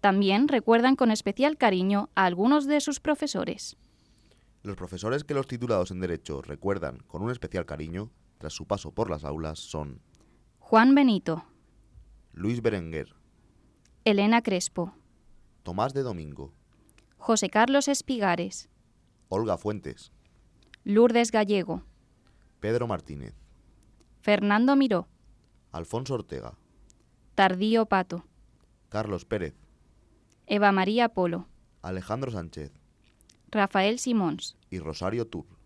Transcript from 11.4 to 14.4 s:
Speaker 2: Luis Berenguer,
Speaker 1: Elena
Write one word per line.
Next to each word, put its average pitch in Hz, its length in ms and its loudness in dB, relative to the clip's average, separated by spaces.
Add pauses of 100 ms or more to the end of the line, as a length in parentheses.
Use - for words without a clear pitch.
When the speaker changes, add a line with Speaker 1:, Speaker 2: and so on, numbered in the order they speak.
Speaker 2:
Luis 110 300 -4
Berenguer, 85 520 -4 (920)
Speaker 1:
Elena 214 380 2